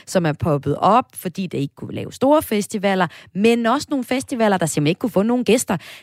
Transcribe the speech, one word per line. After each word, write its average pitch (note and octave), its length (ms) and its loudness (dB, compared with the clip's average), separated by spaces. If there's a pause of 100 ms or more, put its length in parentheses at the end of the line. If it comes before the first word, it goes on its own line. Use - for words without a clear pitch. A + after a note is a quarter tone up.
som F3 200 0
er D3+ 60 0 (120)
poppet C#3+ 360 0
op, A3 240 4 (180)
fordi F#3 240 -6
der C#3 120 -6
ikke C#3 160 -4
kunne - 200 -12
lave - 180 -10
store C4 300 2
festivaler, G3 640 -2 (280)
men A#3 320 2
også C4 240 0
nogle C4 140 -2
festivaler, A3+ 540 0
der E3 80 -2
simpelthen D3 240 0
ikke - 80 -2
kunne G#3 200 -2
få F#3+ 40 4
nogen A#3+ 220 0
gæster. G#3 320 2 (260)